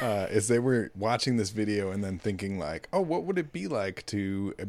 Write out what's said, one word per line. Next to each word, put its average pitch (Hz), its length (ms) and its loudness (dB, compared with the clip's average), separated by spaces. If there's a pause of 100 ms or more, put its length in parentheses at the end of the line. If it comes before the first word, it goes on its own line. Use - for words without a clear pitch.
Uh, 104 300 2
is 101 160 2
they 120 120 6
were 123 380 2
watching 120 400 2
this 101 140 2
video 104 400 0
and 101 120 -2
then 95 140 -2
thinking, 98 400 -2
like, 80 360 -4
"Oh, 196 80 4
what 170 240 0
would 185 120 0
it 160 140 -2
be 180 160 -6
like 101 400 -2
to 98 460 0 (160)